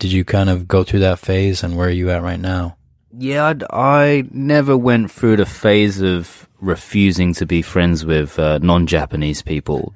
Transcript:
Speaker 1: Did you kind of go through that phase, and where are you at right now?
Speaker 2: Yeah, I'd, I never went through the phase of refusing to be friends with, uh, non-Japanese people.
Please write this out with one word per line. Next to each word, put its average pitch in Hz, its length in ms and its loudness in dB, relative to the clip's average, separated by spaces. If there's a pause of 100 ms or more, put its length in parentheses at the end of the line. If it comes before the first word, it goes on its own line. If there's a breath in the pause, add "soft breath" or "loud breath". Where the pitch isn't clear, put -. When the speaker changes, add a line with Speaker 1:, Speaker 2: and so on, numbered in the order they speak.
Speaker 1:
Did 95 100 -4
you 92 140 0
kind 98 260 0
of 90 160 -2
go 95 180 2
through 101 160 0
that 92 200 2
phase, 95 420 -2
and 87 140 -6
where 90 120 0
are - 40 0
you 90 180 -2
at 87 120 -2
right 87 180 -6
now? 90 360 -6 (400)
Speaker 2:
Yeah, 139 300 -2
I'd, 156 240 -4
I 143 640 2
never 139 440 2
went 120 340 2
through 113 260 2
the 101 100 2
phase 104 560 2
of 90 400 -2 (180)
refusing 90 720 0
to - 120 -6
be 85 160 0
friends 85 420 0
with, 78 340 -2
uh, 76 240 0
non-Japanese 78 800 0
people. 73 540 -6